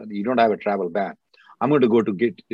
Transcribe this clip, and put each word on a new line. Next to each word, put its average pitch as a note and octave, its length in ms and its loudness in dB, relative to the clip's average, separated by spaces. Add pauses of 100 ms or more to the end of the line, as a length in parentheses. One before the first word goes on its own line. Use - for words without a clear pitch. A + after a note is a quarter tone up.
you G2+ 160 -8
don't B2 160 -2
have A2+ 140 4
a F#2+ 40 -2
travel G2 320 -2
ban, F#2+ 260 -4 (460)
I'm B2 80 0
going C#3+ 140 4
to B2 60 4
go A2+ 120 4
to G#2+ 120 -2
get, G2 280 -2 (140)